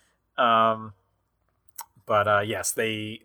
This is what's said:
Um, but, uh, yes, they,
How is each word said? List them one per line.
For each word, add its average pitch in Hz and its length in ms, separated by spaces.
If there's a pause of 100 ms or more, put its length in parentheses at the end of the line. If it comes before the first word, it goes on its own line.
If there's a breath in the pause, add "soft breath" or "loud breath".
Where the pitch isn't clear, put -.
(380)
Um, 113 560 (1120)
but, 104 220
uh, 104 120
yes, 104 320
they, 110 520